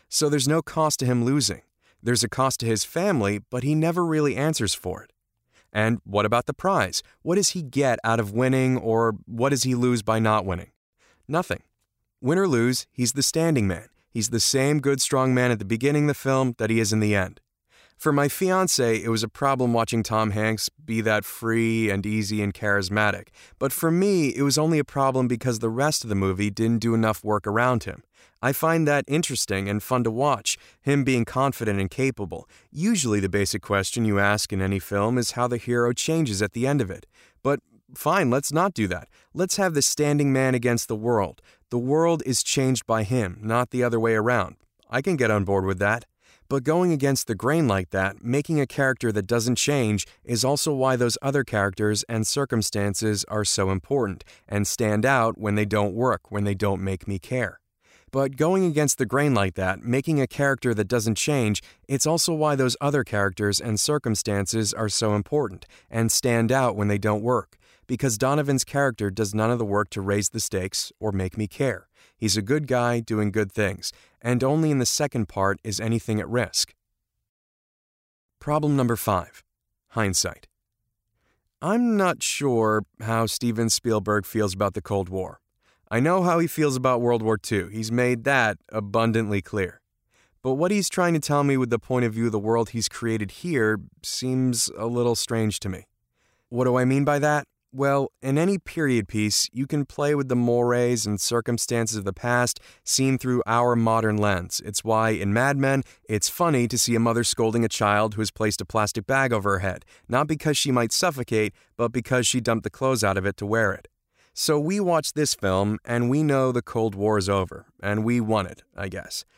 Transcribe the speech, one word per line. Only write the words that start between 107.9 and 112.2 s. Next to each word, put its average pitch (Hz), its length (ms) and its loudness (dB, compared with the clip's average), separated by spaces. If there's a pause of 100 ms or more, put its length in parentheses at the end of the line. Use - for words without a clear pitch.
who 107 60 -4
has 107 100 -2
placed 107 300 -2
a 101 60 -10
plastic 107 400 -2
bag 135 260 0
over 101 200 0
her 95 80 0
head, 92 260 -6 (200)
not 139 200 0
because 151 320 -2
she 147 120 0
might 120 220 0
suffocate, 120 640 0 (240)
but 117 140 -2
because 123 340 0